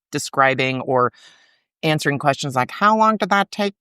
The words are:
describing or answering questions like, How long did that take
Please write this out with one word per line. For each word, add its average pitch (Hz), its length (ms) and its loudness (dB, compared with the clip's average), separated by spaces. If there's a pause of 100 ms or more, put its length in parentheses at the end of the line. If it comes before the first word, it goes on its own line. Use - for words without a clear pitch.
(120)
describing 131 680 0
or 123 300 0 (720)
answering 151 360 0
questions 139 360 -2
like, 123 160 -2
How 214 260 2
long 220 200 2
did 196 120 -4
that 202 220 0
take 202 300 -4